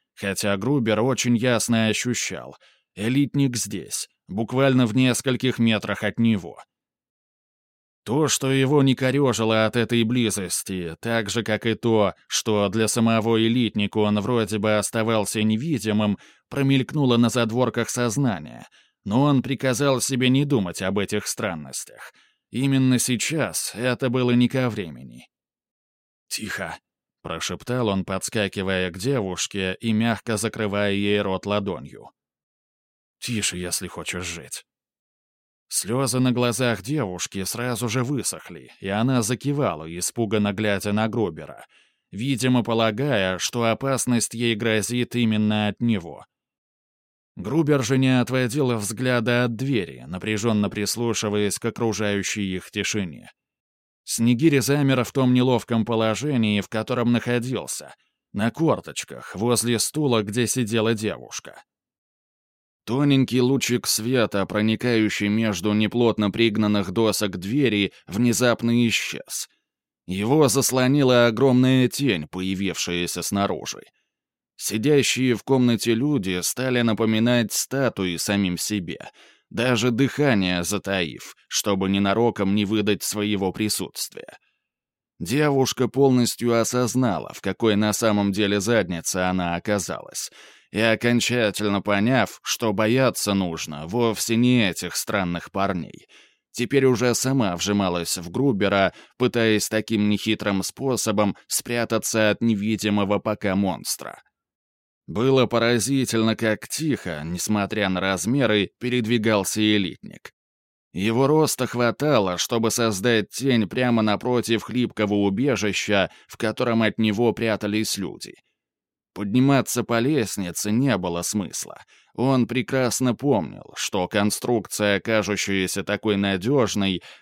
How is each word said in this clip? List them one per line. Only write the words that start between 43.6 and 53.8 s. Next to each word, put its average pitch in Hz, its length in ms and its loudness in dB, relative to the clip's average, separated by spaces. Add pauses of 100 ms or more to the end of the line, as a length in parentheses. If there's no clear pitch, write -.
опасность 123 640 0
ей 117 220 0
грозит 113 580 0
именно 107 540 2
от 101 120 -6
него. 95 440 -2 (1120)
Грубер 139 480 0
же 135 120 2
не 131 240 4
отводил 123 560 0
взгляда 120 680 0
от 117 100 -2
двери, 98 540 -4
напряжённо 104 600 0
прислушиваясь 104 880 -2
к - 60 -8
окружающей 104 920 -2
их - 160 -12
тишине. 98 580 -6 (760)